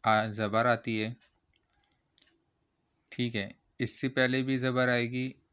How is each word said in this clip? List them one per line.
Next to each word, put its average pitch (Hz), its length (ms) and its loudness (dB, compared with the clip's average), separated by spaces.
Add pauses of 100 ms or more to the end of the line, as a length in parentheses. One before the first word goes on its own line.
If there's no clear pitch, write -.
आ, 110 200 4
ज़बर 110 420 0
आती 117 320 0
है, 110 160 -4 (2000)
ठीक 120 240 -4
है, 101 200 -4 (240)
इससे 123 300 -2
पहले 131 340 2
भी 135 140 -2
ज़बर 127 320 0
आएगी 123 460 -2 (180)